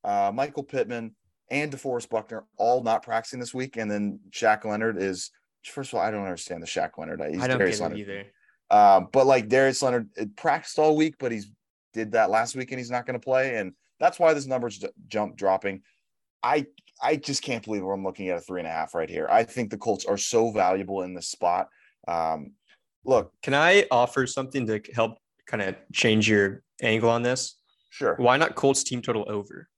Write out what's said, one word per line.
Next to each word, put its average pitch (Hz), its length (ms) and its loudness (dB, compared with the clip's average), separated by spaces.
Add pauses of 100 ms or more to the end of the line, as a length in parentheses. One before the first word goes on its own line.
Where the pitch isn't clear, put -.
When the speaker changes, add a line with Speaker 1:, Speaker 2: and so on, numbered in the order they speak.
Speaker 1:
uh, 101 320 0
Michael 143 300 -4
Pittman, 117 500 -6 (360)
and 147 200 -2
DeForest 127 380 -6
Buckner, 110 360 -6 (120)
all 123 260 2
not 113 200 0
practicing 117 360 -4
this 123 160 -10
week. 131 220 -8
And 110 140 -4
then 104 280 -4 (120)
Shaq 107 340 0
Leonard 107 360 -2
is, 95 300 -4 (340)
first - 280 -12
of 113 60 -2
all, 92 60 0
I 110 60 0
don't 104 140 -6
understand 87 380 -8
the 82 40 -14
Shaq 87 320 -4
Leonard. 80 220 -10 (100)
He's 90 120 -4
Speaker 2:
I 123 40 0
don't 127 120 0
Speaker 1:
Darius 92 220 0
Speaker 2:
get 87 40 -4
it 82 100 -4
Speaker 1:
Leonard. 104 40 -10
Speaker 2:
either. 98 260 -12 (460)
Speaker 1:
Um, 98 420 8
but, 131 140 6
like, 123 220 4
Darius 135 340 4
Leonard, 123 340 0
it 104 200 -8
practiced 156 420 -2
all 151 180 4
week, 156 220 0
but 127 140 -4
he's 104 180 -10 (420)
did 110 200 -6
that 110 180 4
last 113 260 0
week 131 160 -8
and 127 80 -8
he's 120 100 -10
not 123 160 -4
gonna 127 140 -6
play. 131 380 0
And 95 140 -6 (280)
that's 175 180 2
why 165 160 6
this 143 120 -4
number's 123 320 -4
j-, - 100 -8 (180)
jump 104 300 -4
dropping. 95 460 -2 (600)
I, 143 240 0 (340)
I 135 160 2
just 139 260 -6
can't 117 200 -6
believe 104 220 -4
I'm 98 180 -4
looking 95 280 -6
at 87 80 -2
a - 20 -6
three 90 200 -8
and 82 60 -8
a 80 60 -8
half 80 220 -6
right 80 140 -2
here. 80 220 -4
I 117 140 6
think 117 260 -6
the 110 80 -6
Colts 104 280 -4
are 101 120 0
so 117 320 0
valuable 95 520 0
in 90 120 -10
this 85 140 -12
spot. 90 400 -2 (400)
Um, 80 440 -4 (520)
look. 127 280 2 (100)
Speaker 2:
Can 135 120 -2
I 180 380 6
offer 123 340 2
something 131 400 -4
to 107 140 -2 (140)
help 113 240 0 (300)
kinda 98 280 -4 (160)
change 110 360 4
your 98 340 2 (200)
angle 113 280 2
on 117 120 0
this? 127 360 -4 (320)
Speaker 1:
Sure. 95 260 -2
Speaker 2:
Why 123 220 4
not - 180 0
Colts 139 260 2
team 123 200 -6
total 110 260 -4
over? 104 500 -8